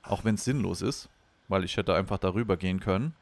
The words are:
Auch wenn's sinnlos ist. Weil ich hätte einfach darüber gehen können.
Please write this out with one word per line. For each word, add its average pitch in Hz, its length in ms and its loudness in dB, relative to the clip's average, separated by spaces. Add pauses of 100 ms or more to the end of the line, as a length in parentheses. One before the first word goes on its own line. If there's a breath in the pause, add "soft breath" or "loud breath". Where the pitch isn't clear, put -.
Auch - 220 -4
wenn's 107 200 0
sinnlos 98 380 -2
ist. - 260 -4 (400)
Weil 95 160 2
ich - 120 -4
hätte 95 180 2
einfach 95 240 2
darüber 95 380 2
gehen 92 240 0
können. 107 420 0